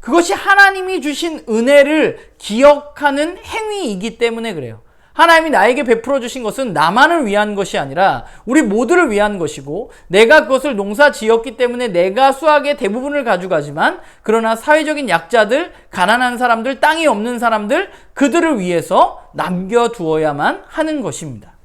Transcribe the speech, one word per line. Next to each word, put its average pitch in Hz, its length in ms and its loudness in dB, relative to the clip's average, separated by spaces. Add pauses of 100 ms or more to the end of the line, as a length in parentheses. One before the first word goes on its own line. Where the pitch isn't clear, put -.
그것이 339 320 0
하나님이 381 680 2
주신 302 480 -6
은혜를 277 880 2
기억하는 285 1000 0
행위이기 330 800 -8
때문에 226 360 -4
그래요. 117 280 -12 (320)
하나님이 320 360 4
나에게 240 360 2
베풀어 247 340 0
주신 240 240 -8
것은 220 300 -6
나만을 247 520 2
위한 208 300 0
것이 196 220 -4
아니라 151 480 0 (200)
우리 277 160 2
모두를 240 500 0
위한 208 280 -2
것이고, 151 520 -8 (160)
내가 226 340 6
그것을 262 340 -2
농사 208 380 2
지었기 226 420 -2
때문에 240 320 -2
내가 196 460 2
수확의 294 420 2
대부분을 262 480 -4
가져가지만, 180 760 -2 (220)
그러나 220 340 0
사회적인 302 500 0
약자들, 220 640 0 (180)
가난한 240 480 0
사람들, 247 440 -2
땅이 311 260 2
없는 233 320 -2
사람들, 226 520 -2 (220)
그들을 302 460 0
위해서 180 760 0
남겨두어야만 175 1300 -2
하는 311 320 -4
것입니다. 139 540 -10 (120)